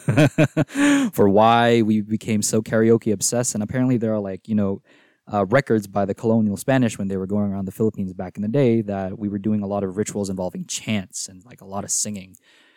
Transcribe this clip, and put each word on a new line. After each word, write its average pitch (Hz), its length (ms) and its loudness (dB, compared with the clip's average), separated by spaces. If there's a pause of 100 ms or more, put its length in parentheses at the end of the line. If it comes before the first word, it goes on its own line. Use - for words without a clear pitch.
(1120)
<laughs> - 20 -20
for 104 160 4
why 117 540 6
we 107 180 2
became 107 420 -2
so 107 200 0
karaoke 113 500 2
obsessed. 120 420 -2
And 107 80 -4
apparently 127 340 0
there 110 180 -2
are, 107 60 -2
like, 95 280 -10
you 110 60 -2
know, 98 280 0 (500)
uh, 101 140 2
records 110 400 2
by 101 180 -2
the 95 100 -2
colonial 110 420 0
Spanish 127 420 0
when 101 80 -6
they 98 100 -4
were 95 100 -4
going 101 260 -2
around 95 140 -6
the 92 60 -8
Philippines 101 400 -2
back 92 240 -12
in 104 60 -6
the 107 60 -4
day 117 340 2
that 98 340 -6
we 104 120 -4
were 101 100 -4
doing 104 240 -2
a 98 40 -4
lot 101 180 -2
of 92 120 -6
rituals 101 320 -4
involving 92 380 -6
chants - 640 -8
and, 95 160 -20
like, - 160 -20
a 98 60 -20
lot 98 180 -8
of - 60 -10
singing. 95 460 -6 (400)